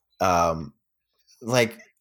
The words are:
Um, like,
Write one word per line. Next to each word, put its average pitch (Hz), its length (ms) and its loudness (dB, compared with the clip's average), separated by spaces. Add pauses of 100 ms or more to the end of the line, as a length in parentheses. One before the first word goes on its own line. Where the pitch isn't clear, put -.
(200)
Um, 85 540 0 (680)
like, 117 380 -2 (220)